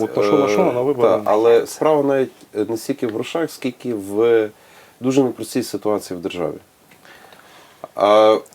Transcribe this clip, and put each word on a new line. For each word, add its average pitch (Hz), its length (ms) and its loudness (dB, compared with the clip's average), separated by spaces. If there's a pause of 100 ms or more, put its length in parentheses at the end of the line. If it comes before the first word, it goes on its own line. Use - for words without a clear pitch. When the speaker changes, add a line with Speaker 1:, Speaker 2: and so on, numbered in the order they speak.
Speaker 1:
От - 120 -6
на - 60 0
що, 104 160 4
на 101 100 2
що, 208 120 2
Speaker 2:
Е, 165 120 2
Speaker 1:
на 123 100 -2
вибори? 123 260 2
Speaker 2:
та, 104 160 2
але 110 420 4
справа 147 360 0
навіть, 135 280 0 (260)
е, 107 120 -2
не 117 80 -4
стільки 127 300 -6
в 113 40 -6
грошах, 147 400 -6
скільки 123 440 -8
в 107 540 2 (520)
дуже 131 240 2
непростій 117 380 -4
ситуації 101 560 -6
в 85 40 -10
державі. 87 320 -6 (1400)
А, 107 440 4 (160)